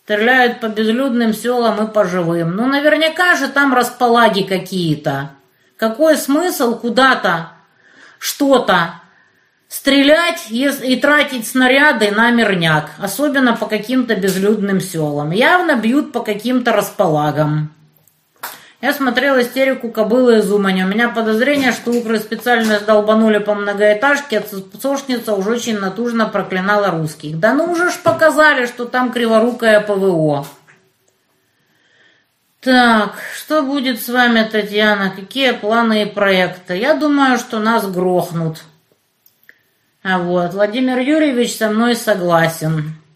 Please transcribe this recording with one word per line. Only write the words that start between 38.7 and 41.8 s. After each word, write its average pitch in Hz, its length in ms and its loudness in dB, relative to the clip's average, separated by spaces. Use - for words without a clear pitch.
А 185 160 -2
вот, 175 340 -2
Владимир 240 460 0
Юрьевич 262 560 0
со 214 140 -2
мной 233 260 2